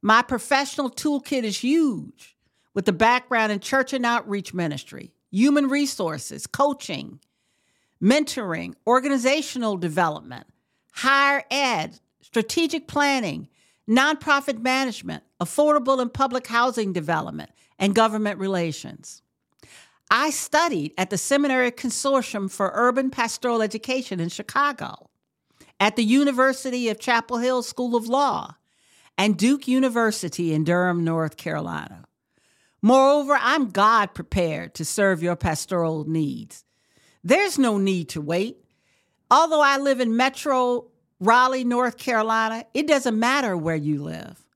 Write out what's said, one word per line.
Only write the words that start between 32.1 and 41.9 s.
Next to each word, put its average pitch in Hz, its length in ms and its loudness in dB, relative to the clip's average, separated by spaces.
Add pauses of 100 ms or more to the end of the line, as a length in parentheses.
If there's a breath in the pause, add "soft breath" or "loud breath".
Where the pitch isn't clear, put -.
Moreover, 269 580 4
I'm 262 300 0
God 202 460 4
prepared 165 600 -4
to 160 100 -8
serve 190 380 2
your 175 140 0
pastoral 160 680 -2
needs. 151 600 -4 (580)
There's 311 360 2
no 233 180 2
need 190 340 0
to 160 100 -8
wait. 175 360 -4 (760)
Although 311 300 4
I 277 160 4
live 269 240 0
in 226 160 0
Metro 254 720 0 (340)
Raleigh, 254 440 4
North 240 340 0